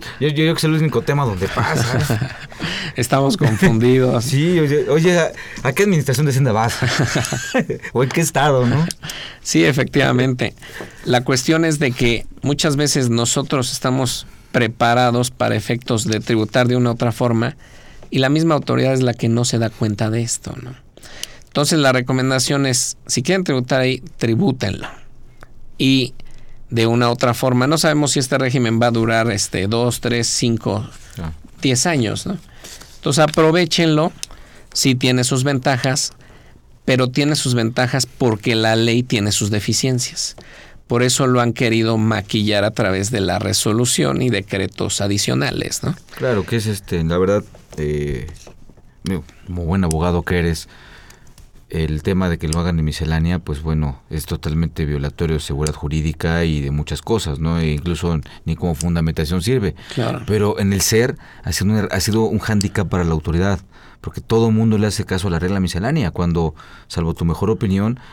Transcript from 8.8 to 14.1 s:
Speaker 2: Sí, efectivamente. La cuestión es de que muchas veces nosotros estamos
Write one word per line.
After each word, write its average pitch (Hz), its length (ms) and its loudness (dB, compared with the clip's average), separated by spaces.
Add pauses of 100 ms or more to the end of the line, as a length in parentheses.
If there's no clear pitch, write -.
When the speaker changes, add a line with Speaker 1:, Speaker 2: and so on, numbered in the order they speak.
Speaker 2:
Sí, 160 240 2
efectivamente. 127 880 2 (500)
La 123 220 2
cuestión 160 400 2
es 160 140 2
de 139 120 2
que 120 340 0 (160)
muchas 143 360 0
veces 139 320 2
nosotros 123 640 0
estamos 131 540 -2 (260)